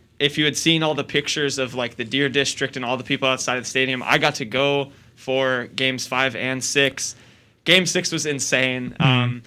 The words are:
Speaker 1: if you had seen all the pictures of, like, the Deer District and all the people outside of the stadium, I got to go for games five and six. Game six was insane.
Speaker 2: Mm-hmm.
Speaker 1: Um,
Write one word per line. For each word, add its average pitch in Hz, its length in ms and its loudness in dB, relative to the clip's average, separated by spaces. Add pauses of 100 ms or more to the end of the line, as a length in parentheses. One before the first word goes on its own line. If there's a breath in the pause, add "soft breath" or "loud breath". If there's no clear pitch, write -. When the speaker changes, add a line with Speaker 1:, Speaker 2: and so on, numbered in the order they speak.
(200)
Speaker 1:
if 147 180 0
you 151 60 2
had 147 140 0
seen 160 260 2
all 151 120 2
the 139 100 -4
pictures 143 520 -2
of, 127 160 -2
like, 120 220 -4
the 120 80 -4
Deer 139 240 0
District 131 480 -2
and 131 80 -8
all 127 140 -2
the 135 80 -6
people 135 240 0
outside 127 280 -2
of 120 60 -6
the - 60 -10
stadium, 131 340 0
I 135 140 4
got 147 180 2
to 135 100 -6
go 139 460 0 (240 loud breath)
for 131 580 0
games 131 320 -2
five 127 300 0
and 127 260 -4
six. - 540 0 (480 soft breath)
Game 180 240 6
six 180 240 0
was 156 160 -2
insane. 127 720 0
Speaker 2:
Mm-hmm. 139 40 2
Speaker 1:
Um, 123 440 2